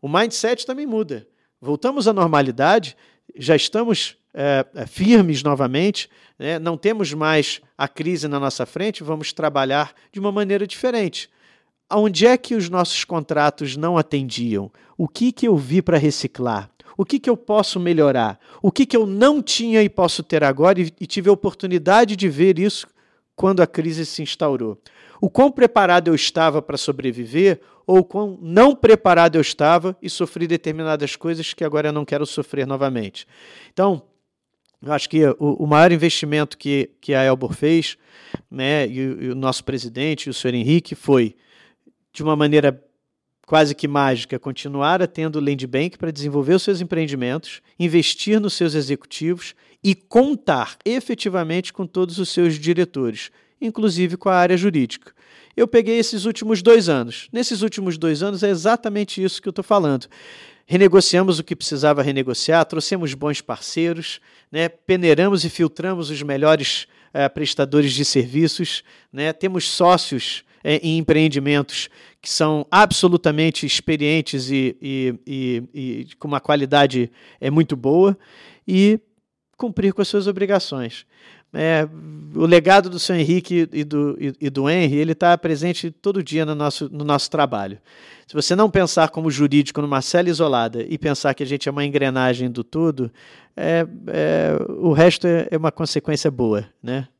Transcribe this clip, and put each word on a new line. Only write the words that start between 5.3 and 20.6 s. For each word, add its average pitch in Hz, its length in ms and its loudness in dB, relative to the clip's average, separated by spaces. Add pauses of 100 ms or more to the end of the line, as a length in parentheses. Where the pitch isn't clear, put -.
novamente, 143 680 -2 (280)
né? 160 220 -6
Não 165 180 -6
temos 202 360 -2
mais 156 480 0 (140)
a 139 120 -4
crise 156 400 -6
na 143 120 -2
nossa 135 260 -4
frente, 190 380 -8
vamos 151 300 -8
trabalhar 143 600 -2 (180)
de 202 80 -12
uma 202 120 -4
maneira 202 360 -2
diferente. 226 640 -4 (600)
Aonde 214 380 2
é 247 80 6
que - 180 -4
os 190 160 -2
nossos 175 360 -2
contratos 147 720 -2
não 170 200 0
atendiam? 120 720 -2 (280)
O 170 100 -2
que 247 240 -2
que 247 160 -2
eu 214 80 4
vi 147 260 0
pra 170 160 2
reciclar? 123 720 -2 (280)
O 196 80 0
que - 120 -2
que - 120 -4
eu 233 80 2
posso 208 420 0
melhorar? 139 580 2 (240)
O 196 100 2
que 269 140 2
que - 120 0
eu 220 80 4
não 240 360 4
tinha 226 400 2
e 208 60 4
posso 180 340 0
ter 156 220 0
agora 156 380 4